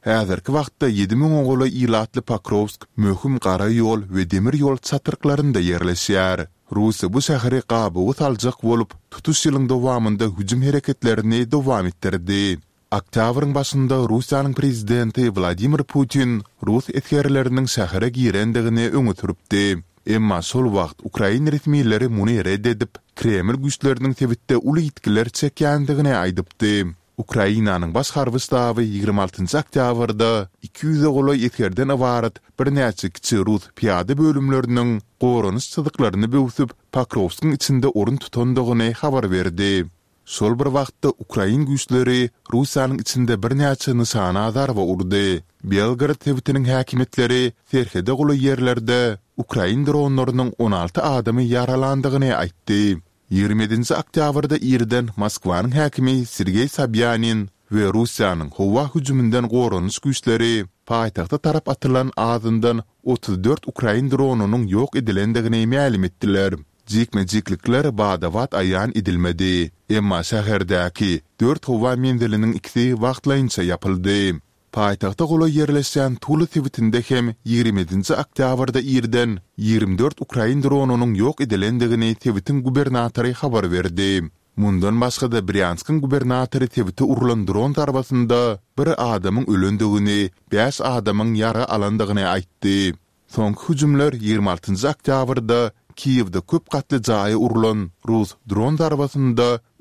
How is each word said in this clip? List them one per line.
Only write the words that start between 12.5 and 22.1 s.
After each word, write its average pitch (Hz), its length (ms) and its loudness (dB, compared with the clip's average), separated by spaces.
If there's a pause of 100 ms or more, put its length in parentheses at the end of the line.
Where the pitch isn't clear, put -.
Oktýabryň 120 640 0
başynda 135 420 0 (140)
Russiýanyň 139 440 -2
prezidenti 120 840 0
Vladimir 98 480 0
Putin 127 580 0 (240)
rus 113 240 0
etgerleriniň 135 840 0
şähere 98 340 0
girendigini 117 800 0
öňe 123 240 2
süripdi. 98 680 -2 (240)
Emma 104 340 2
şol 127 240 0
wagt 98 380 0
Ukrain 110 420 0
resmiýetleri 139 640 2
muny 110 380 0